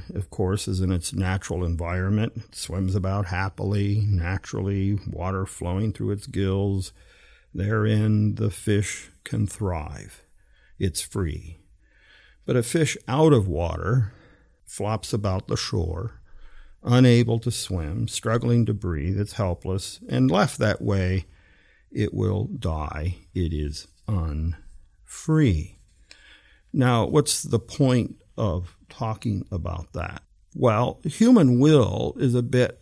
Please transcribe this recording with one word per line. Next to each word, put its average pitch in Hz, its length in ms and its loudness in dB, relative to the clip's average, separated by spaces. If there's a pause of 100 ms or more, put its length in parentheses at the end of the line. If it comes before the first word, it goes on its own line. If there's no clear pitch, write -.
(160)
of - 160 -8
course, 95 360 -2
is 95 120 -2
in 92 120 0
its 87 220 -2
natural 92 500 -2
environment. 90 760 -2
It - 180 -16
swims 92 400 -4
about 95 320 -2
happily, 98 800 -2
naturally, 98 960 -2
water 95 400 -4
flowing 95 460 -4
through 101 200 -6
its 104 140 -6
gills. 98 640 -2 (640)
Therein, 107 800 2
the 107 140 0
fish - 640 -2 (140)
can 110 200 -2
thrive. 80 800 -8 (560)
It's 92 220 -2
free. 80 580 -8 (840)
But - 100 -2
a 120 80 2
fish 156 340 0 (100)
out 160 260 6
of 107 140 4
water 85 640 -2 (520)
flops - 480 -4
about 98 340 -2
the 110 100 -2
shore, 85 640 -6 (600)
unable 120 580 6
to 117 120 -2
swim, 95 560 -4
struggling 120 580 0
to 113 80 0
breathe. 90 460 -2
It's 104 140 -4
helpless, 92 640 -4 (100)
and 127 220 4
left 180 260 2
that 107 240 0
way, 95 440 0 (640)
it 107 220 -2
will 98 320 0
die. 80 720 -6 (180)
It 85 180 0
is 76 340 -6 (200)
unfree. 85 1700 -2 (960)
Now, 123 320 4
what's - 380 2
the - 160 0
point 127 560 2 (220)
of 90 400 -4 (100)
talking 110 640 -6
about 85 400 -8
that? - 320 -10 (320)
Well, 120 480 2
human 165 560 6
will 135 580 4
is 131 160 2
a 123 80 2
bit 123 400 0